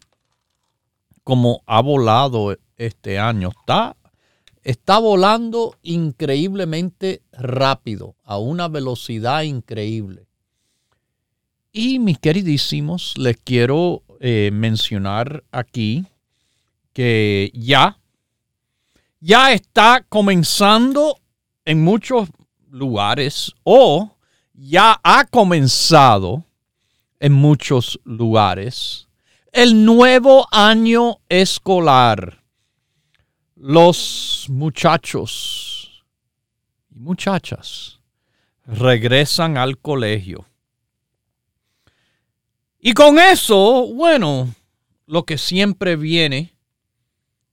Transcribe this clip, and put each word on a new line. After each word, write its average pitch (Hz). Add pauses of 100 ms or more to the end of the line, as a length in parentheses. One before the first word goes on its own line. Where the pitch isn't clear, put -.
(1200)
como 120
ha 113
volado 120 (220)
este 101
año, 104
está, 160 (680)
está 160
volando 226
increíblemente 170 (100)
rápido, 123
a 104
una 165
velocidad 127
increíble. 110 (1500)
Y 247
mis 202
queridísimos, 156
les 127
quiero, 135 (180)
eh, 110
mencionar 110
aquí 123 (880)
que 107
ya, 135 (1200)
ya 240
está 226
comenzando 214 (460)
en 156
muchos 208 (420)
lugares 127 (100)
o 202 (380)
ya 175
ha 233
comenzado 139 (760)
en 143
muchos 139
lugares 110 (420)
el 226
nuevo 254
año 226 (100)
escolar. 135 (1120)
Los -
muchachos - (840)
y -
muchachas - (680)
regresan 127
al 131
colegio. 107 (2500)
Y 240
con 294
eso, 247
bueno, 175 (540)
lo 165
que 151
siempre 185
viene, 156 (1000)